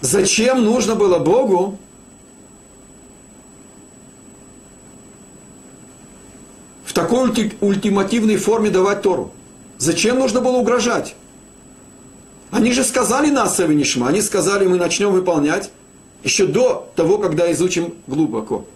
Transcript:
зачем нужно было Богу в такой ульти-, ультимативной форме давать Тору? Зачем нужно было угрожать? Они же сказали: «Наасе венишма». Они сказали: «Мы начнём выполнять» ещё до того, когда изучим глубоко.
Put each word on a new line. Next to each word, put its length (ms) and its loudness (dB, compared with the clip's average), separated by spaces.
зачем 640 2
нужно 300 0
было 240 2
Богу 600 0
в 80 -14
такой 360 0
ульти-, 320 -4
ультимативной 760 0
форме 340 0
давать 320 0
Тору? 300 -2
Зачем 420 0
нужно 200 0
было 160 0
угрожать? 600 0
Они 200 2
же 120 0
сказали: 460 0
«Наасе 360 0
венишма». 400 0
Они 160 0
сказали: 460 0
«Мы 80 2
начнём 360 0
выполнять» 600 0
ещё 240 0
до 480 0
того, 240 2
когда 320 0
изучим 440 -2
глубоко. 680 -4